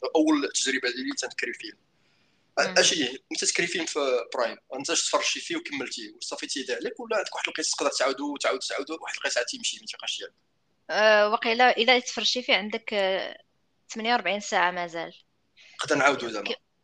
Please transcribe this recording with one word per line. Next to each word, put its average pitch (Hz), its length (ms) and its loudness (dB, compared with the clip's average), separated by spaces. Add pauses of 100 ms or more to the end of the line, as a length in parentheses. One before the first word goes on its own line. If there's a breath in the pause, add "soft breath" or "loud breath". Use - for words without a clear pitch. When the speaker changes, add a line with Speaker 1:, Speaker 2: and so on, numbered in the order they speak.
(160)
Speaker 1:
اول 156 400 4
تجربه 131 340 0
ديالي 131 280 -4
تنكري 117 360 -6
فيلم. - 240 -14 (840)
Speaker 2:
مم. 185 180 2
Speaker 1:
اجي 147 540 2
انت - 140 -4
تكري 175 220 0
فيلم 175 180 -2
في 131 480 0
Prime، 113 240 -2 (160)
انت 139 160 -6
اش 156 200 2
تفرجتي 143 300 0
فيه 170 160 -6
وكملتيه 120 600 -8
وصافي 143 320 -8
تيدي 127 260 -4
عليك، 139 260 -6
ولا 226 180 -2
عندك - 180 -4
واحد - 120 -4
القصه - 300 -2
تقدر 143 140 0
تعاودو، 139 460 -2
تعاود، 131 220 0
تعاودو، 143 420 -6
واحد - 140 -10
القصه - 240 -2
عاد 123 60 2
تيمشي، 117 340 -6
ما 110 60 -20
تيبقاش - 320 -8
ديالك؟ 95 160 -12 (560)
Speaker 2:
أه، 208 400 6
وقيلا 233 480 4
الا 247 220 6
تفرجتي 240 440 -2
فيه - 120 2
عندك، 214 380 -4
آه، 190 440 0 (520)
ثمانية 226 220 -4
وأربعين 202 280 0
ساعه 180 320 2
مازال. 170 420 -6 (600 loud breath)
Speaker 1:
نقدر - 200 0
نعاودو 135 340 4
زعما. 104 200 -6
Speaker 2:
كي-، - 120 -8 (220)